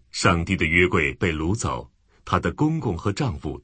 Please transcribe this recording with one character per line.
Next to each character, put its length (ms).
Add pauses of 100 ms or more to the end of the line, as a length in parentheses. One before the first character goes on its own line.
(120)
上 340
帝 100
的 100
约 220
柜 280
被 180
掳 220
走， 360 (320)
她 160
的 120
公 280
公 160
和 160
丈 280
夫 240